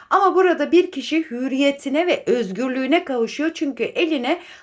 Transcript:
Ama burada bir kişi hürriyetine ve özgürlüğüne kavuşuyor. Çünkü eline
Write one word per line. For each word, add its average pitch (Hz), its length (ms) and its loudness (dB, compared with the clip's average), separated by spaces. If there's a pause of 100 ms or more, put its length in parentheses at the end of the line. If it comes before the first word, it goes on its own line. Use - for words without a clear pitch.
(100)
Ama 381 240 4
burada 330 380 2
bir 370 180 4
kişi 311 400 -4
hürriyetine 277 760 -2
ve - 200 0
özgürlüğüne 247 800 0
kavuşuyor. 254 500 -2
Çünkü 269 300 -4
eline 311 560 -2 (220)